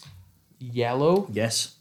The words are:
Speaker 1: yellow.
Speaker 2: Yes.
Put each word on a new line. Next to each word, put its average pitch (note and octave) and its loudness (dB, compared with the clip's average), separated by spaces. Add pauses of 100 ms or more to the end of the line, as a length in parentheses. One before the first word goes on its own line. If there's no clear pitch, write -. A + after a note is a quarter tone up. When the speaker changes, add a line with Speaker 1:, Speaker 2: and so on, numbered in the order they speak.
(600)
Speaker 1:
yellow. B2+ 2
Speaker 2:
Yes. G#2+ -2